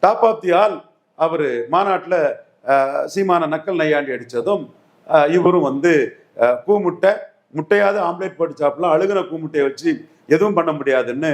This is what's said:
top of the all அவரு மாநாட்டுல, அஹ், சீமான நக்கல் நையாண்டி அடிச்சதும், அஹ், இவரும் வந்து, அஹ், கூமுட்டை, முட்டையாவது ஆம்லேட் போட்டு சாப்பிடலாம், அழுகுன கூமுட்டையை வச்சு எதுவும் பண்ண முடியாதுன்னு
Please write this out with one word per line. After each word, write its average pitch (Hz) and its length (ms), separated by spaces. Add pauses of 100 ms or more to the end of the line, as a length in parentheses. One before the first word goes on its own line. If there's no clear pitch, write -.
top 208 180
of 220 200
the 180 120
all 208 200 (460)
அவரு 147 520
மாநாட்டுல, 185 440 (520)
அஹ், 139 380
சீமான 180 420
நக்கல் 160 280
நையாண்டி 147 360
அடிச்சதும், 123 520 (440)
அஹ், 151 260
இவரும் 175 280
வந்து, 139 320 (460)
அஹ், 123 220
கூமுட்டை, 190 520 (400)
முட்டையாவது 202 460
ஆம்லேட் 180 360
போட்டு 160 200
சாப்பிடலாம், 151 380
அழுகுன 196 260
கூமுட்டையை 156 440
வச்சு 143 260 (380)
எதுவும் 196 260
பண்ண 165 180
முடியாதுன்னு 135 640